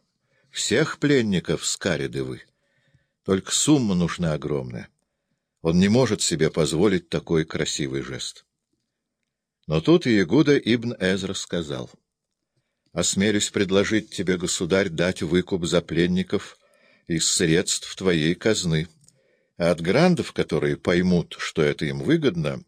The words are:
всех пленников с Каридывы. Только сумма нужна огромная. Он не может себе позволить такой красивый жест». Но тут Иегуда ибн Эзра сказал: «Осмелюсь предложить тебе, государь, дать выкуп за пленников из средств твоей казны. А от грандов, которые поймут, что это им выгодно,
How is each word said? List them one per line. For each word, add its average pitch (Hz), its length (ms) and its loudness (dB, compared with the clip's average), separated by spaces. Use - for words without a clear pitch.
всех - 480 -2
пленников 107 680 0
с - 120 -4
Каридывы. 67 640 -4
Только 95 280 -2
сумма 127 440 2
нужна 87 380 -2
огромная. 67 560 -6
Он 82 180 2
не 95 80 6
может 107 340 2
себе 78 280 0
позволить 85 580 0
такой 80 380 -2
красивый 71 560 -6
жест». 64 440 -12
Но 80 140 0
тут 165 240 4
Иегуда 123 520 4
ибн 117 420 -2
Эзра 95 340 -2
сказал: 73 560 -8
«Осмелюсь 101 600 0
предложить 101 580 0
тебе, 92 260 -2
государь, 92 540 0
дать 85 320 -2
выкуп 87 440 -2
за 82 160 2
пленников 90 760 -2
из 80 220 -2
средств - 680 0
твоей 87 400 0
казны. 87 540 0
А 85 120 2
от 82 100 -2
грандов, 139 500 2
которые 73 460 -2
поймут, 90 600 2
что - 240 -4
это 73 240 0
им 69 140 -4
выгодно, 87 680 -2